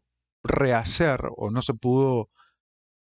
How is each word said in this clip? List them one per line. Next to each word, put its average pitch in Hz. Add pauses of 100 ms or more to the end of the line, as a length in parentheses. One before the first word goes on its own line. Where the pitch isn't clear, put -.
(440)
rehacer 123 (160)
o 107
no 120
se -
pudo 123 (800)